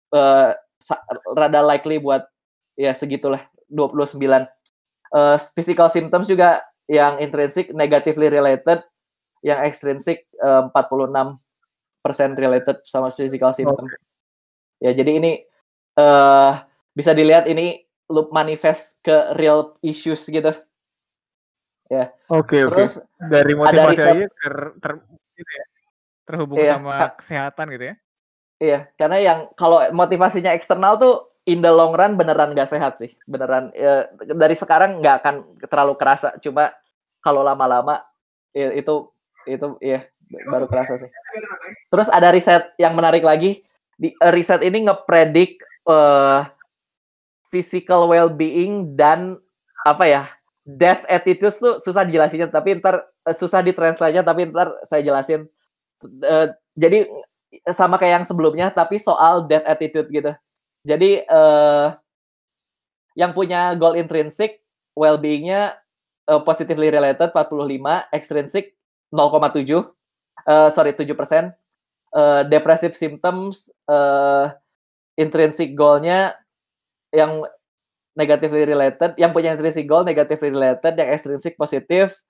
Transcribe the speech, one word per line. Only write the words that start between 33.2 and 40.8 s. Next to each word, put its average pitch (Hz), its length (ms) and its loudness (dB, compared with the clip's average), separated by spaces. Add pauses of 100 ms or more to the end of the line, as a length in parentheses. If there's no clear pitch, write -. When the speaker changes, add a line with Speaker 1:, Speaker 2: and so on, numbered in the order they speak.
Speaker 1:
beneran. 131 480 -4
Ya, 139 400 0
dari 156 400 0
sekarang 175 480 0
nggak 139 160 4
akan 143 140 -2 (340)
terlalu 143 320 0
kerasa, 139 400 0
cuma 147 320 -2 (480)
kalau 143 240 0
lama-lama, 135 600 -2 (520)
ya, 135 160 -4
itu, 147 400 -6 (320)
itu, 135 400 -10
ya, 131 200 -6 (440)
baru 131 200 -6
kerasa 127 320 -6